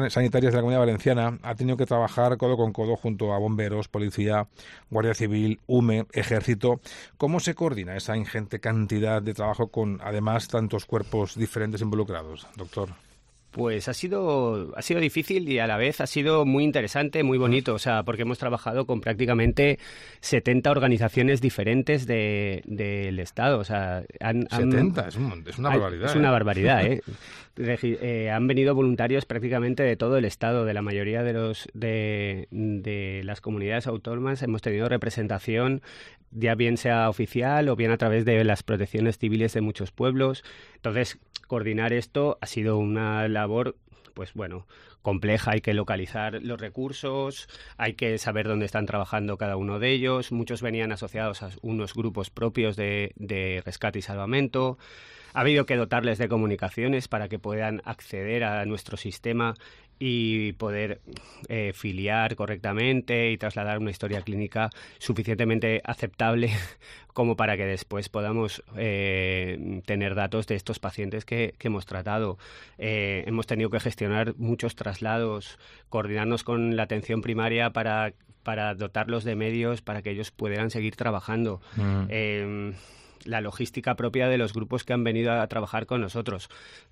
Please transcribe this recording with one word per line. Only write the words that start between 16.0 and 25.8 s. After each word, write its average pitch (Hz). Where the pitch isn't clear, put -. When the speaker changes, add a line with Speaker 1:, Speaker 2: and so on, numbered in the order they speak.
Speaker 2:
ha 131
sido 151
muy 139
interesante, 147
muy 131
bonito, 127
o 104
sea, 113
porque 113
hemos 120
trabajado 120
con 117
prácticamente 117
setenta 127
organizaciones 127
diferentes 127
de, 104
del 101
Estado, 117
o 107
sea, 95
han, 117
han 123
Speaker 1:
Setenta, 131
es -
un 127
mon-, 82
es -
una 139
Speaker 2:
Ay, 135
Speaker 1:
barbaridad, 95